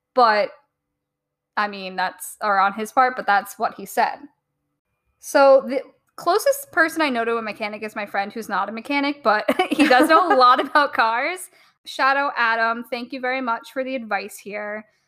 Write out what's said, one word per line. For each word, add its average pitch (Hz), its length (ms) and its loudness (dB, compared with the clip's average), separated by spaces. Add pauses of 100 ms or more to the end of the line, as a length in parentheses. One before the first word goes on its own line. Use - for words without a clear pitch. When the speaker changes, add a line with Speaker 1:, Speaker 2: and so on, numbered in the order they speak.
(140)
Speaker 1:
but, 214 380 2 (1040)
I 208 140 -2
mean, 190 260 -12
that's, - 460 -6
or 196 180 2
on 196 140 2
his 214 180 -8
part, 254 240 2
but 196 100 -8
that's 202 320 0
what 220 180 -4
he 196 100 -14
said. - 320 -2 (1000)
So 277 480 6
the 262 140 -4 (360)
closest 427 540 -2
person 320 300 0
I 294 80 0
know 233 140 -2
to 233 140 -2
a 226 40 -4
mechanic 208 420 -10
is 220 120 -12
my 208 100 -8
friend 202 280 -6
who's 226 160 -10
not 196 200 -2
a 220 40 -12
mechanic, 285 500 -4
but 214 220 2 (160)
<laughs> 370 100 -2
he 294 160 2
does 262 220 6
know 330 240 4
a - 20 4
Speaker 2:
<laughs> - 20 4
Speaker 1:
lot 254 220 6
about 285 340 0
cars. 262 560 -2 (360)
Shout 269 320 0
out 285 180 -2
Adam. 226 480 0
Thank 240 300 -10
you 262 80 -10
very 254 200 -4
much 233 300 -6
for 262 120 -6
the 262 120 -6
advice 208 420 -8
here. 208 480 -12 (220)